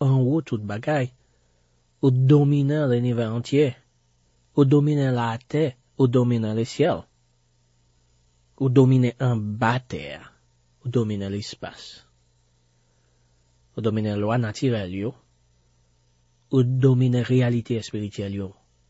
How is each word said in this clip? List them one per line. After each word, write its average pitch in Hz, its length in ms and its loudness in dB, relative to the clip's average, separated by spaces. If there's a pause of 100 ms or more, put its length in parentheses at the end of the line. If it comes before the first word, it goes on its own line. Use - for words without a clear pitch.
enhan 135 400 2
tout 127 160 -4
bagay, 120 540 -4 (880)
ou 139 100 4
domine 143 800 2
le 120 140 2
nivè 120 300 -2
entye, 135 380 0 (840)
ou 147 80 6
domine 143 480 2
latè, 120 580 -4 (260)
ou 135 100 4
domine 120 460 0
le 113 120 -2
cyèl, 135 380 -2 (1500)
ou 135 120 0
domine 127 500 6
en 123 180 0
bas 113 420 -2
tère, - 540 -14 (520)
ou 123 40 -8
domine 107 400 -2
lespace, - 760 -12 (1700)
ou 123 60 -8
domine 107 360 -2
lwa 107 240 -2
natirel 107 520 -4
yo, 101 220 -6 (1400)
ou 135 120 4
domine 127 600 2
reyalite 120 520 0
espirityel 104 640 -8
yo. 95 100 -10 (380)